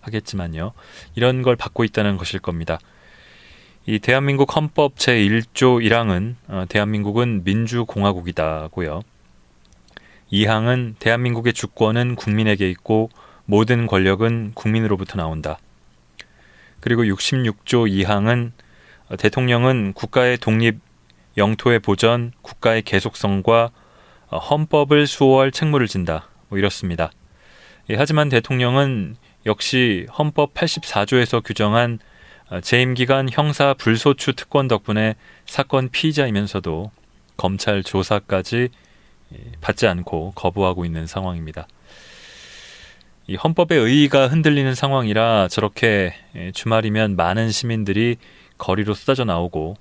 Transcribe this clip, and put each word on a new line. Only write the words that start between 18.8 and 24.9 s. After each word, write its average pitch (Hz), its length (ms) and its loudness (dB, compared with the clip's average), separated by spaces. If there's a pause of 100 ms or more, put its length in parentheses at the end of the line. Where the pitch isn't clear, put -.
어, - 80 -10
대통령은 120 800 2
국가의 123 440 0
독립, 113 400 2 (580)
영토의 110 440 2
보전, 117 500 0 (120)
국가의 113 400 0
계속성과, 110 920 0 (580)
어, - 80 -6
헌법을 147 680 2